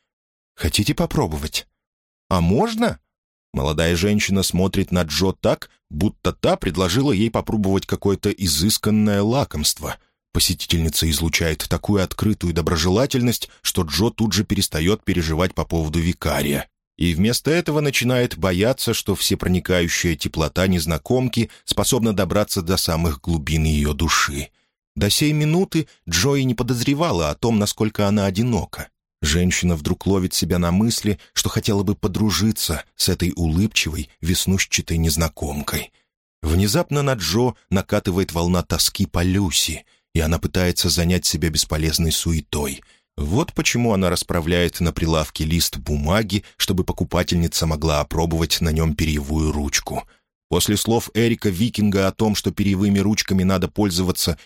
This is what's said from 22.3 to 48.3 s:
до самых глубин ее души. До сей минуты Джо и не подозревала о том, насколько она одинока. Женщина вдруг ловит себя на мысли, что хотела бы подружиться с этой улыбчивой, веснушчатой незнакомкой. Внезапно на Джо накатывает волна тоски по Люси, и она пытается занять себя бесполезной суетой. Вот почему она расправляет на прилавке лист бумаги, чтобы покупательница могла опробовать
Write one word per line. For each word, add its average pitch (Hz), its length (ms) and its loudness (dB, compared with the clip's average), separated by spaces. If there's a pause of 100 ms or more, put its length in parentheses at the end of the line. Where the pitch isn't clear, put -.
до 90 160 0
самых 82 440 -2
глубин 78 420 0
ее 76 300 2
души. 73 560 -2 (480)
До 104 140 0
сей 151 220 2
минуты 156 540 0 (220)
Джо 90 260 0
и 139 80 2
не 131 120 0
подозревала 120 760 0
о 76 60 -4
том, 113 240 2
насколько 104 480 0
она 101 180 2
одинока. 101 600 -2 (340)
Женщина 87 520 0
вдруг 78 320 -4
ловит 92 280 0
себя 87 240 0
на 87 120 0
мысли, 104 480 0 (140)
что - 160 -2
хотела 104 340 0
бы 98 120 0
подружиться 98 920 -2 (100)
с - 140 -2
этой 87 260 0
улыбчивой, 80 760 0 (100)
веснушчатой 90 800 0
незнакомкой. 76 920 -2 (500)
Внезапно 101 580 2
на 139 140 2
Джо 117 400 0 (160)
накатывает 95 600 0
волна 87 300 2
тоски - 440 0
по 85 160 -2
Люси, 90 640 0 (260)
и 82 80 0
она 80 180 0
пытается 90 520 0
занять 87 340 0
себя 80 240 0
бесполезной 78 640 -2
суетой. 73 680 -4 (340)
Вот 90 380 -2
почему 117 400 0
она 95 160 2
расправляет 85 720 0
на 82 120 2
прилавке 80 520 -2
лист 78 340 0
бумаги, 87 640 0 (140)
чтобы 92 260 0
покупательница 85 800 0
могла 78 360 0
опробовать 82 600 0